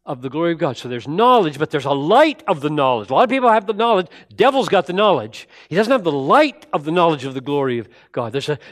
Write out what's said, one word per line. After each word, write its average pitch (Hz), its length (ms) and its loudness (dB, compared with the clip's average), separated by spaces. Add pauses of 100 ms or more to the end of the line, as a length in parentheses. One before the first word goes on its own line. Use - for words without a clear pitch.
of 135 160 -10
the 131 80 -8
glory 160 220 -2
of 165 80 -4
God. 151 180 -2
So - 120 -12
there's 120 180 -8
knowledge, 180 540 0
but 156 100 -4
there's 139 140 -4
a 139 80 0
light 208 560 2
of 170 120 -2
the 147 100 -2
knowledge. 123 380 0
A 131 60 -2
lot 175 80 4
of 247 80 2
people 254 180 0
have 220 180 2
the 220 60 -2
knowledge. 208 360 0 (260)
Devil's 240 340 2
got 180 180 2
the 175 60 -8
knowledge. 175 540 0 (220)
He 151 80 -6
doesn't 220 160 2
have 247 100 2
the 165 80 -2
light 190 600 2
of 160 120 -4
the 156 60 -4
knowledge 165 340 2
of 135 100 -8
the 151 60 -10
glory 135 380 -2
of 110 100 -10 (220)
God. 117 220 -6
There's 139 160 -6
a 147 100 -4 (140)